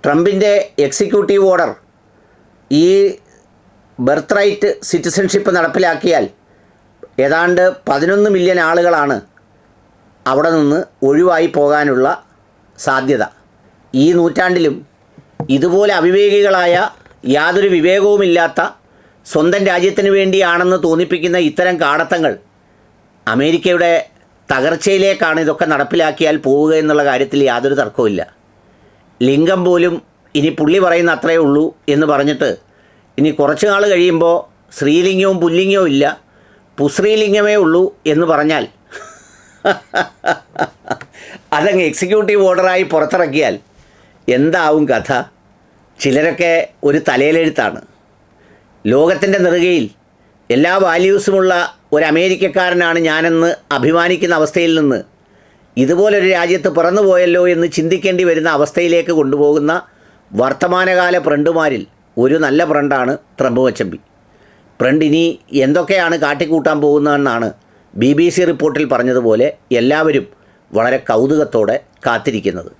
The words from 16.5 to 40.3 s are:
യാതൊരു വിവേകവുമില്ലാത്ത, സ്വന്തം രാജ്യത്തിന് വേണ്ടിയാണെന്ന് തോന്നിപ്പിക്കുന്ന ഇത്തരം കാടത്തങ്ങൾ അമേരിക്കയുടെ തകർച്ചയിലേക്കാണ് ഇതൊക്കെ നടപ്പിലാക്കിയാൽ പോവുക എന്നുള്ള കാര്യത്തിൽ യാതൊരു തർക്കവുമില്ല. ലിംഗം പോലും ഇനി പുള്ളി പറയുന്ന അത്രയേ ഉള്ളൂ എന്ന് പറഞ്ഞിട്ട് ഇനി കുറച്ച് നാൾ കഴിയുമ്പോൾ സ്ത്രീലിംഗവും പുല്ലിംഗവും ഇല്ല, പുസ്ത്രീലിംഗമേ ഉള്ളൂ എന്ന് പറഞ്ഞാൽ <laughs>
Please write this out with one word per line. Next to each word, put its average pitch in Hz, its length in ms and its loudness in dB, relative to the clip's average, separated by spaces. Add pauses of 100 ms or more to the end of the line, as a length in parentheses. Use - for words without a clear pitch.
യാതൊരു 180 400 0
വിവേകവുമില്ലാത്ത, 180 840 2 (720)
സ്വന്തം 180 380 0
രാജ്യത്തിന് 196 460 0
വേണ്ടിയാണെന്ന് 185 680 0
തോന്നിപ്പിക്കുന്ന 175 520 -2 (100)
ഇത്തരം 180 360 -2
കാടത്തങ്ങൾ 156 480 -2 (960)
അമേരിക്കയുടെ 165 680 0 (600)
തകർച്ചയിലേക്കാണ് 165 920 0
ഇതൊക്കെ 156 280 -2
നടപ്പിലാക്കിയാൽ 151 720 0
പോവുക 147 280 2 (100)
എന്നുള്ള 151 260 2
കാര്യത്തിൽ 135 320 0 (100)
യാതൊരു 127 300 -2
തർക്കവുമില്ല. 104 420 -2 (1040)
ലിംഗം 165 400 2
പോലും 175 260 0 (440)
ഇനി 151 200 0
പുള്ളി 160 260 2
പറയുന്ന 170 320 0
അത്രയേ 165 300 0
ഉള്ളൂ 147 180 2 (300)
എന്ന് 151 180 0
പറഞ്ഞിട്ട് 143 380 -2 (680)
ഇനി 151 120 2 (100)
കുറച്ച് 147 320 0
നാൾ 196 100 0 (100)
കഴിയുമ്പോൾ 170 440 2 (400)
സ്ത്രീലിംഗവും 185 640 0
പുല്ലിംഗവും 185 500 0
ഇല്ല, 139 120 2 (720)
പുസ്ത്രീലിംഗമേ 208 880 0
ഉള്ളൂ 170 200 2 (280)
എന്ന് 165 200 0
പറഞ്ഞാൽ 151 320 0 (1000)
<laughs> - 1900 -8